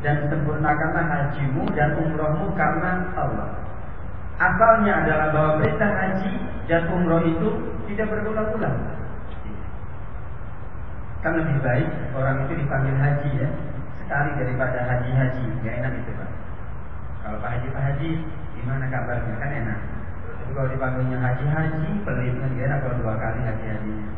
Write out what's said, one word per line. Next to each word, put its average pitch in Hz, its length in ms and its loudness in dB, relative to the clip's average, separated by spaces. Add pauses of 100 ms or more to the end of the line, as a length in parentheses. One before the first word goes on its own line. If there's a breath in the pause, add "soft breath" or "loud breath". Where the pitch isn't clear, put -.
Dan 147 240 2
sempurnakanlah 156 800 2
hajimu 139 640 0
dan 147 240 4
umrohmu 156 640 0
karena 175 560 0
Allah. 131 340 -2 (840)
Asalnya 202 640 6
adalah 156 320 4
bahwa 156 200 4 (120)
perintah 208 320 4
haji 190 360 0 (360)
dan 165 240 2
umroh 165 320 4
itu 165 260 2 (420)
tidak 214 200 -2
berulang-ulang. 214 680 0 (2500)
Kan 165 160 2
lebih 139 240 2
baik 131 260 2 (260)
orang 131 280 2
itu 170 160 -2
dipanggil 135 400 2
haji, 143 400 2
ya, 147 100 2 (540)
sekali 143 320 0
daripada 127 480 0
haji-haji, 127 600 2 (200)
nggak 113 200 -2
enak 127 100 -2 (100)
itu, - 160 -6
Pak. - 100 -6 (960)
Kalau - 160 -4
Pak - 160 -2
Haji, 123 160 -2
"Pak 135 160 -2
Haji, 151 240 0 (480)
gimana 131 320 -2
kabarnya?" 120 480 0
Kan 143 120 -2 (120)
enak. 107 160 -2 (640)
Tapi - 80 -4
kalau 127 240 0
dipanggilnya 127 480 0
haji-haji, 147 640 2 (160)
pelit 123 320 0
kan, 131 160 0
nggak 127 160 0
enak 139 160 2
kalau 127 160 0
dua 113 160 0
kali 113 320 -2
haji-hajinya. 107 720 -2